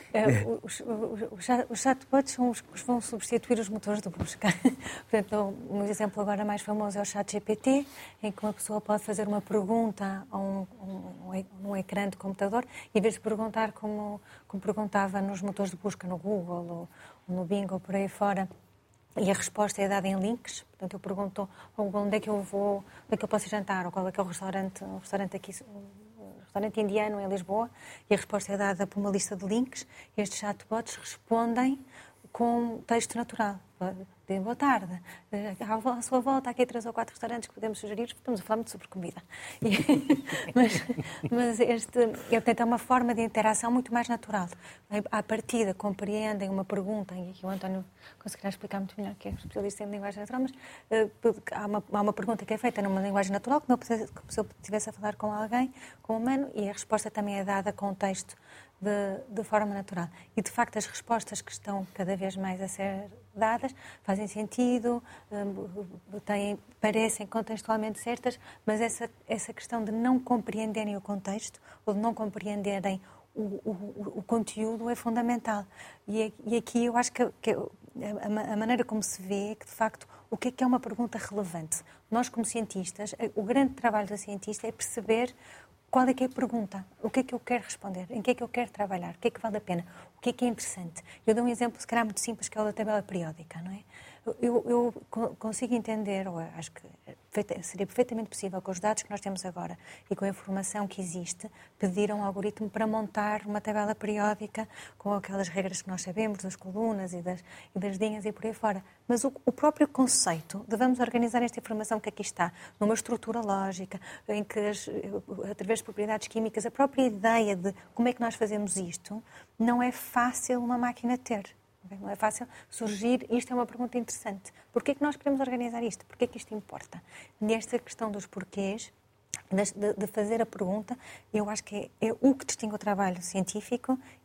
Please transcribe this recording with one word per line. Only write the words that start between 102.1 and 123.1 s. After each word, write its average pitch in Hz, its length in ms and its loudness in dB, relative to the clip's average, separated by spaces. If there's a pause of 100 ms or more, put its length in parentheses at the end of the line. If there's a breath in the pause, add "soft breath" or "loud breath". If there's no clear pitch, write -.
a 208 60 0
um 208 80 -2
algoritmo 202 440 -2
para 220 200 0
montar 214 580 0
uma 208 140 -2
tabela 214 340 0
periódica 208 760 0 (300 loud breath)
com 202 160 0
aquelas 196 320 -2
regras 185 340 -2
que - 80 -10
nós 185 140 -4
sabemos, 208 400 -2
das 185 140 -6
colunas 190 560 -2
e 175 100 -6
das, 180 220 -4 (280 loud breath)
e - 60 -4
das 196 200 -2
linhas 214 280 0
e 208 60 0
por - 140 -8
aí 226 60 -2
fora. 202 300 0 (240 soft breath)
Mas 240 160 4
o, 269 100 2 (120)
o 247 80 4
próprio 302 340 6
conceito 190 800 2
de 214 100 0
vamos 254 220 6
organizar 240 420 4
esta 240 200 0
informação 214 400 -2
que - 80 -6
aqui 208 140 -6
está, 175 300 0 (280 loud breath)
numa 214 140 6
estrutura 226 460 -2
lógica, 196 600 -2 (260 loud breath)
em 208 160 0
que 208 160 -4
as, 208 300 0 (600)
através 208 300 0
de - 60 -8
propriedades 214 420 -2
químicas, 220 400 -2
a 233 60 -2
própria 269 340 4
ideia 220 480 4
de 185 180 0 (220 loud breath)
como 240 140 4
é 247 40 4
que - 80 -10
nós 226 140 0
fazemos 208 420 0
isto, 190 460 -6 (340 loud breath)
não 240 240 4
é 247 120 2
fácil 247 720 0
uma 240 120 0
máquina 240 400 0
ter. 220 380 -6 (460)
Não 196 100 -6
é 202 60 -4
fácil 220 320 0 (200 loud breath)
surgir, 226 640 0